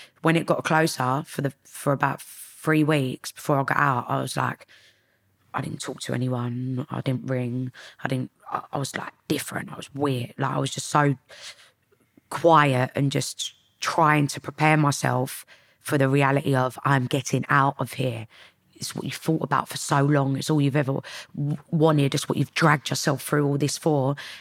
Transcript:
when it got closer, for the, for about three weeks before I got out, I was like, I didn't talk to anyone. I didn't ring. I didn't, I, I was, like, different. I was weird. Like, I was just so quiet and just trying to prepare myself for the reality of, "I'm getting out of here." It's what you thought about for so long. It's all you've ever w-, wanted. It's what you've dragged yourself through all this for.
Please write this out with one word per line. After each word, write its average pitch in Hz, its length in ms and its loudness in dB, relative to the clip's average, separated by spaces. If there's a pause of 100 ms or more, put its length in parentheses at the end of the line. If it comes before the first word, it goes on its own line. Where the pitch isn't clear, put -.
(240)
when 165 120 4
it 170 100 0
got - 200 -2
closer, 156 600 0
for - 160 -6
the, 139 120 -2 (100)
for - 300 -4
about 139 280 -2
three - 640 -2
weeks 143 480 0
before - 280 -2
I 139 40 0
got - 140 0
out, 135 320 0
I 135 120 -2
was 131 140 -8
like, 127 300 -4 (880)
I - 80 -4
didn't - 200 -10
talk - 200 -10
to - 120 -6
anyone. 123 760 -4
I - 120 -4
didn't 131 260 -4
ring. 127 440 -4 (320)
I - 40 -4
didn't, 127 240 -4 (200)
I, - 100 -4 (100)
I - 80 -4
was, 135 180 -6
like, - 140 -10 (160)
different. 113 440 -4
I - 40 -14
was - 180 -16
weird. 135 440 -2
Like, 135 140 -2
I 139 60 -4
was 139 140 -2
just - 160 -8
so 147 280 4 (1120)
quiet 143 640 6
and 139 160 0
just - 420 -6 (260)
trying 151 480 4
to - 140 -10
prepare 156 360 2
myself 131 680 0 (360)
for - 160 0
the 139 120 4
reality 139 460 4
of, 127 300 0
"I'm 135 220 4
getting 131 420 -2
out 139 280 4
of - 160 -6
here." 117 320 -6 (500)
It's - 200 -10
what - 100 -6
you 127 60 -6
thought 160 320 -2
about 135 260 -2
for - 80 -10
so 143 260 0
long. 139 340 2
It's 139 120 -4
all 156 120 2
you've 139 140 2
ever 135 240 0 (360)
w-, 147 220 -2 (120)
wanted. 151 460 4
It's - 120 -4
what - 100 -2
you've - 180 -2
dragged 151 340 2
yourself 139 320 -2
through 147 240 0
all 143 120 0
this 143 200 -2
for. 143 380 2 (260)